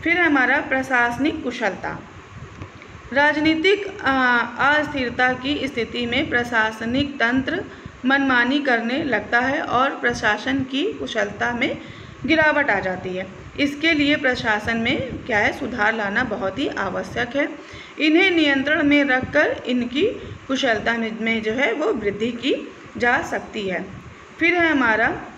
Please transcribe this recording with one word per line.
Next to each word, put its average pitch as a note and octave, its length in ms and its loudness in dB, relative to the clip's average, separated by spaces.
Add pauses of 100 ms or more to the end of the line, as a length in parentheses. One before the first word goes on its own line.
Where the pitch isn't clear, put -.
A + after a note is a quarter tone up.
फिर E4+ 140 2
हमारा C#4+ 420 4
प्रशासनिक C4 840 0
कुशलता। F3+ 580 -4 (1080)
राजनीतिक, D#4 920 2
आ, B3+ 340 4
अस्थिरता B3+ 960 0
की C4 360 -2
स्थिति A#3+ 380 -4
में A#3 240 -2
प्रशासनिक A#3+ 840 0
तंत्र C4 500 0 (420)
मनमानी C4+ 520 4
करने B3+ 460 0
लगता A#3+ 360 0
है C4+ 220 0
और C4 280 2
प्रशासन A#3+ 680 0
की C#4 320 -2
कुशलता A#3 600 -4
में A#3+ 260 -2 (480)
गिरावट D4+ 440 4
आ G3 100 2
जाती F#3 280 -4
है। F#3 180 -6 (340)
इसके D4 320 2
लिए D4 240 4
प्रशासन A#3 600 0
में C#4+ 500 -2
क्या A3 120 0
है, A#3+ 200 0
सुधार A3 360 0
लाना A3 300 -2
बहुत F#3+ 340 -4
ही D4 100 0
आवश्यक G3 680 -4
है। C#4+ 120 0 (520)
इन्हें D#4+ 300 6
नियंत्रण D4+ 520 4
में C#4+ 220 6
रखकर C#4 640 2
इनकी B3 360 0 (460)
कुशलता A#3 440 0
में, A3+ 280 -4
में A3+ 220 -2
जो G#3+ 100 -2
है, C4+ 200 0
वो D#4 200 0
वृद्धि G#3+ 400 -2
की C#4 400 -4 (240)
जा A#3+ 260 2
सकती G#3 460 -6
है। F3+ 180 -4 (520)
फिर F4 160 2
है E4+ 160 4
हमारा B3 520 2 (160)